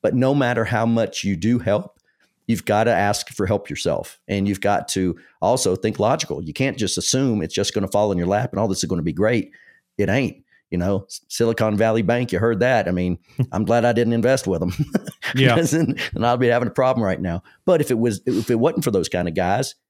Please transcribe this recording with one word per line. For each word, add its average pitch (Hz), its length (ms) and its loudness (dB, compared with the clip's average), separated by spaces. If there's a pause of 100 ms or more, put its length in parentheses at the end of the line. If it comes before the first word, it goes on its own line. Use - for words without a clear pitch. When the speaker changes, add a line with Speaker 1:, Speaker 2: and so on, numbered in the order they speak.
Speaker 1:
But - 140 0
no 131 180 4
matter 120 320 2
how 110 200 0
much 117 380 0
you 101 120 0
do 113 240 0
help, - 400 -2 (480)
you've 113 180 -2
gotta 110 260 2
ask 101 380 0
for 101 160 -4
help 101 240 -2
yourself. - 580 -4
And 101 200 -2
you've 98 140 -4
got 101 280 0
to 92 260 0 (260)
also 101 340 2
think 110 240 -2
logical. 107 440 -2
You 78 100 -10
can't 135 240 -2
just 101 200 -2
assume 127 440 0
it's 80 120 -6
just 98 200 -2
gonna 98 140 -2
fall 104 240 2
in 90 60 0
your 87 100 0
lap 107 240 0
and 98 80 -4
all 110 80 0
this 95 160 -2
is 80 60 -6
gonna 85 140 -2
be 82 100 -2
great. 107 380 0 (460)
It 98 120 0
ain't. 120 340 -2 (260)
You 90 80 -4
know, 95 300 0
S-, - 220 -16
Silicon 113 480 0
Valley 110 240 2
Bank, 120 300 0
you 90 80 -2
heard 113 200 0
that. 120 280 2
I 90 40 -2
mean, 90 260 0 (180)
<laughs> - 160 -2
I'm 104 140 -2
glad 117 200 2
I 120 80 4
didn't 117 200 2
invest 123 340 2
with 90 140 0
'em. 90 160 -2
<laughs> 147 60 -2 (520)
Speaker 2:
Yeah. 127 220 4
Speaker 1:
And, 165 400 0 (160)
and 110 120 -2
I'll 120 120 4
be 123 100 2
having 120 200 2
a - 40 -4
problem 127 340 2
right 92 160 0
now. 87 200 -2 (240)
But 175 140 4
if 147 100 0
it 120 100 2
was, 113 260 0
if 117 260 -2
it 117 80 2
wasn't 160 240 0
for 117 80 0
those 92 160 0
kind 87 220 -2
of 80 60 -6
guys 98 400 0 (140)